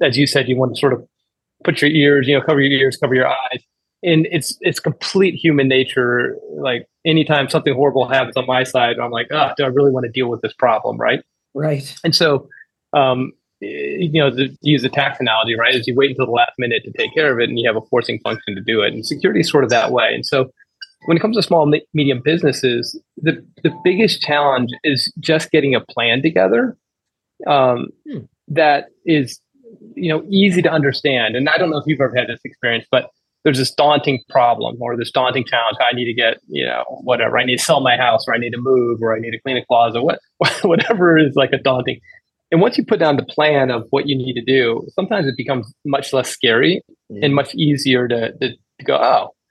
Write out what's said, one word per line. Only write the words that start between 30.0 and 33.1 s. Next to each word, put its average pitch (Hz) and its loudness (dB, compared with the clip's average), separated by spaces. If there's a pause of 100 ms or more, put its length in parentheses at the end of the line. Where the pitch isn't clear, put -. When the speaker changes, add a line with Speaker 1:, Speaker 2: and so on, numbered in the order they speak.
Speaker 1:
know, 156 -2
easy 196 4
to 160 2
understand. 135 0
And 135 0
I 160 2
don't 175 0
know 151 -2
if 139 -6
you've 143 0
ever 120 0
had 123 0
this 117 -10
experience, 117 -4
but - 0 (340)